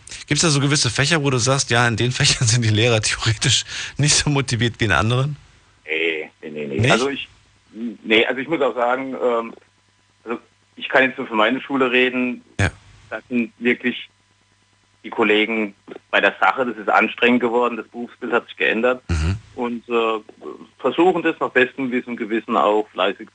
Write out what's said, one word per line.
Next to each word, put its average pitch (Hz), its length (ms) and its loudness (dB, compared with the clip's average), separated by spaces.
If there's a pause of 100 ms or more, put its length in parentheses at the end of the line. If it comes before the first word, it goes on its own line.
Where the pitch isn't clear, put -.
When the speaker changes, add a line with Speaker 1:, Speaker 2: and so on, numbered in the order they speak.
(260)
Speaker 1:
Gibt's 147 160 0
da 170 80 4
so 139 100 2
gewisse 143 300 2
Fächer, 143 340 0
wo 143 60 2
du 131 80 2
sagst, 131 320 0
„Ja, 120 180 4
in 110 80 0
den 120 160 0
<laughs> - 0 -
Fächern - 340 2
sind 120 160 4
die 110 60 2
Lehrer 107 320 4
theoretisch - 640 0 (320)
nicht 147 200 2
so - 120 0
motiviert 120 500 0
wie 120 60 -2
in 101 80 2
anderen“? 123 440 0 (500)
Speaker 2:
Nee, 78 440 -4 (120)
nee, 78 80 -12
nee, 76 160 -8
nee. 69 140 -4
Speaker 1:
Nicht? 123 120 2
Speaker 2:
Also 131 160 2
ich, 139 180 -8 (460)
nee, 110 540 0
also 127 120 -4
ich 135 100 -6
muss 156 120 -2
auch 123 140 0
sagen, 127 400 -2
ähm, 117 400 -2 (720)
also 113 140 -8 (380)
ich - 140 -12
kann 131 140 4
jetzt 127 120 -2
nur 131 100 -6
für 117 100 -6
meine 113 260 2
Schule 131 280 0
reden. 123 520 0 (180)
Speaker 1:
Ja. 120 100 0 (380)
Speaker 2:
Da 110 120 -10 (100)
sind 120 260 -2
wirklich 120 540 -4 (920)
die 110 60 -14
Kollegen 107 640 0 (360)
bei 104 100 0
der 98 180 2
Sache, 104 280 0
das 107 100 -6
ist 101 140 -6
anstrengend 117 500 2
geworden, 120 380 0
das 104 80 -10
Berufsbild - 460 -12
hat 117 160 -2
sich - 80 -20
geändert 117 520 0
Speaker 1:
Mhm. 82 280 0 (180)
Speaker 2:
und, 120 340 -8
äh, 113 300 0 (640)
versuchen 170 420 2
das 160 160 0
nach 123 120 -2
bestem 127 420 0
Wissen 123 180 -4
und 120 60 -8
Gewissen 110 400 -2
auch 104 360 2
fleißig 98 420 -4